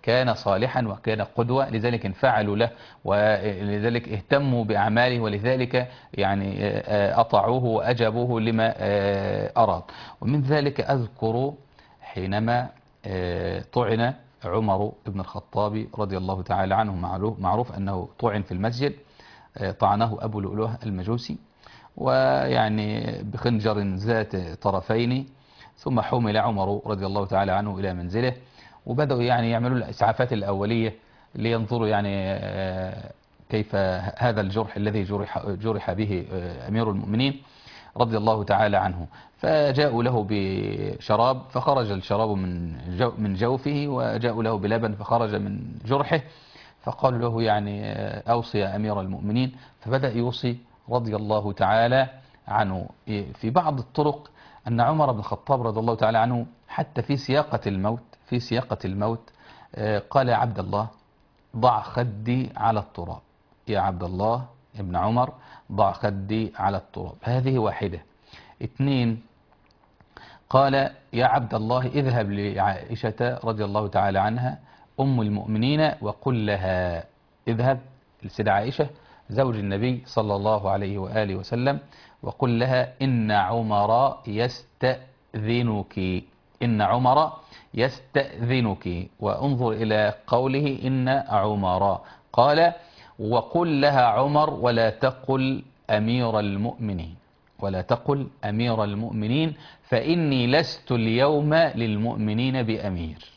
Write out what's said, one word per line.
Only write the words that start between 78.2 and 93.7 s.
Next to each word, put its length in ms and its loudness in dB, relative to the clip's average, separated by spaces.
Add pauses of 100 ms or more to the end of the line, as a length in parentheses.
للسيدة 300 0
عائشة 340 0 (440)
زوج 260 2
النبي 500 0
صلى 300 0
الله 340 0
عليه 280 -2
وآله 380 -2
وسلم، 420 -2 (440)
وقل 360 0
لها: 340 0 (100)
"إن 280 2
عمر 840 2 (100)
يستأذنك، 1700 -2 (640)
إن 200 2
عمر 500 4 (420)
يستأذنك". 1300 -2 (120)
وانظر 520 0
إلى 420 2 (120)
قوله: 580 2
"إن 240 0 (200)
عمر"، 720 2 (340)
قال: 400 6 (460)
"وقل 640 0